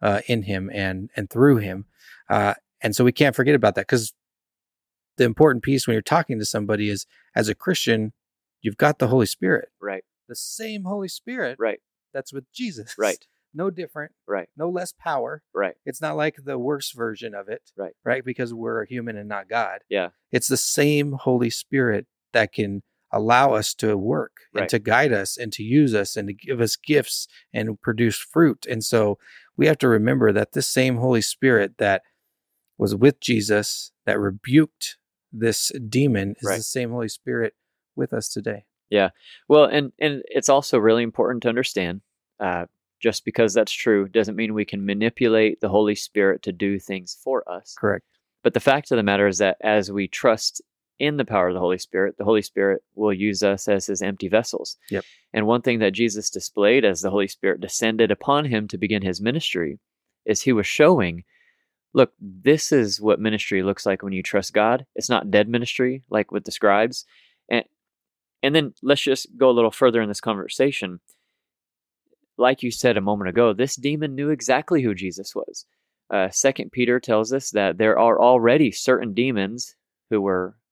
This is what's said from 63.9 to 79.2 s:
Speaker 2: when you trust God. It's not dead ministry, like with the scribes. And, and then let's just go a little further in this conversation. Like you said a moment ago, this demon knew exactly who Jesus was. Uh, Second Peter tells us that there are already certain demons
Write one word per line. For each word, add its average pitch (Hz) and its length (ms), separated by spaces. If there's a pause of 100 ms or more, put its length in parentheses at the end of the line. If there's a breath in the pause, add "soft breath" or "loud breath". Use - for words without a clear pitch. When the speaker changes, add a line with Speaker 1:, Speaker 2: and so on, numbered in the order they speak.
Speaker 2:
when 98 100
you 92 80
trust - 320
God. 117 320 (100)
It's - 140
not 104 220
dead 104 180
ministry, 127 600
like 104 220
with 101 120
the 107 80
scribes. 107 540 (440 soft breath)
And, 117 140 (800)
and 139 100
then 147 200 (100)
let's 139 180
just - 360
go 131 120
a 120 80
little 113 140
further 117 300
in 107 80
this 101 120
conversation. 101 800 (1400)
Like 127 260
you 123 80
said 117 260
a 98 40
moment 101 280
ago, 113 240
this 123 240
demon 147 360
knew 143 160
exactly 147 520
who 113 120
Jesus 92 400
was. - 320 (440)
Uh, 98 200
Second - 420
Peter 123 280
tells 110 320
us 135 200
that 98 260
there 110 200
are 113 240
already 123 500
certain 120 420
demons 113 600 (340)